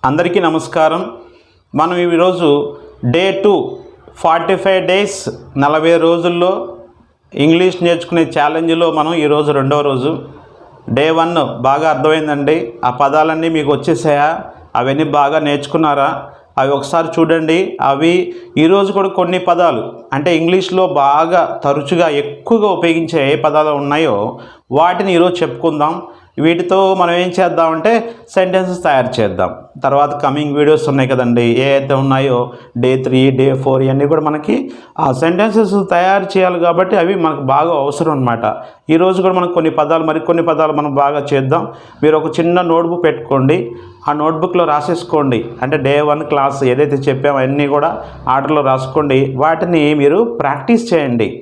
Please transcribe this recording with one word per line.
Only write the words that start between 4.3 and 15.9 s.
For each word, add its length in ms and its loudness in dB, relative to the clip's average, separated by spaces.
ఫైవ్ 300 0
డేస్, 260 0
నలభై 280 2
రోజుల్లో 440 0
ఇంగ్లీష్ 400 2
నేర్చుకునే 380 0
ఛాలెంజ్లో 520 0
మనం 140 -2
ఈరోజు 320 2
రెండవ 320 0
రోజు. 220 -2
డే 80 2
వన్ 180 0
బాగా 260 2
అర్థమైందండి. 600 0
ఆ 40 0
పదాలన్నీ 560 0
మీకు 180 -2
వచ్చేసాయా? 540 0
అవన్నీ 260 0
బాగా 280 2
నేర్చుకున్నారా? 600 0